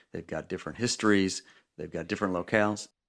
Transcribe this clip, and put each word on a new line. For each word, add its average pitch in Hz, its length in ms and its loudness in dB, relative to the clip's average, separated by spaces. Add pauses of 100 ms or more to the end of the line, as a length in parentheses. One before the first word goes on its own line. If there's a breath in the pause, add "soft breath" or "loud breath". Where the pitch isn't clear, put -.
(120)
They've 82 140 -10
got 78 240 -8
different 87 280 -8
histories. 104 640 2 (360)
They've 80 140 -10
got 82 160 -6
different 101 260 -2
locales. 104 560 0 (200)